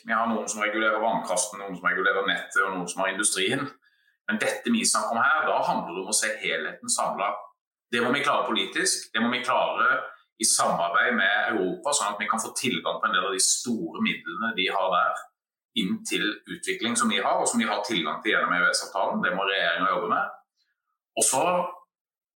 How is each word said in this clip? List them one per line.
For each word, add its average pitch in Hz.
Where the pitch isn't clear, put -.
Vi -
har 113
noen 110
som 107
regulerer 107
vannkraften, 107
noen 98
som 87
regulerer 95
nettet, -
og 95
noen 87
som 95
har 95
industrien. 104
Men 107
dette 117
vi 107
snakker 110
om 117
her, 147
da 127
handler -
det 92
om 104
å -
se 107
helheten 85
samlet. -
Det 120
må 123
vi 139
klare 120
politisk, 113
det 113
må 117
vi 123
klare 123
i 110
samarbeid 98
med 104
Europa, 101
sånn 101
at -
vi 104
kan -
få -
tilgang 85
på 110
en 101
del 95
av 95
de -
store -
midlene 110
de 95
har 95
der, -
inn 104
til 104
utvikling 95
som 110
vi 95
har, 151
og -
som 117
vi 107
har 104
tilgang 78
til 101
gjennom 90
E -
U -
S-avtalen. 92
Det 92
må 98
regjeringen 90
jobbe 87
med. -
Og 190
så, 147